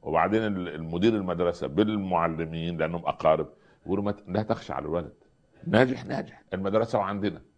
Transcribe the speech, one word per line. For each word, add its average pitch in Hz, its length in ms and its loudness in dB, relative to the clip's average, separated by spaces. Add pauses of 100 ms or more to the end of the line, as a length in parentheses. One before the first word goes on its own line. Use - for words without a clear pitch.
وبعدين 87 400 2
ال-، 98 340 -2
المدير 85 400 2
المدرسة 87 520 0
بالمعلمين 85 1080 0
لأنهم 82 280 -2
أقارب 78 420 2 (380)
يقولوا: 98 180 -2
"ما 104 80 -2
ت-، - 160 -8
لا 95 160 0
تخشى - 300 -4
على 69 120 -6
الولد، 82 280 -4 (540)
ناجح، 127 380 4
ناجح، - 380 -8 (100)
المدرسة 104 460 0
وعندنا 98 420 -2 (160)